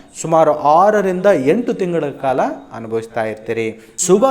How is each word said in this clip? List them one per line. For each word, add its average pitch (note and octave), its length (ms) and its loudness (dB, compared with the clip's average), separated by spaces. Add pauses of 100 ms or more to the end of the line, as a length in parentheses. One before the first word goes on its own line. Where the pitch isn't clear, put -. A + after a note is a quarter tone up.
(200)
ಸುಮಾರು D#3+ 380 2
ಆರರಿಂದ F#3 680 2
ಎಂಟು G3 480 2
ತಿಂಗಳ E3+ 300 -4 (180)
ಕಾಲ C3+ 180 -2 (320)
ಅನುಭವಿಸ್ತಾ A2+ 520 -6
ಇರ್ತೀರಿ. A2 720 -8
ಶುಭ G3+ 320 2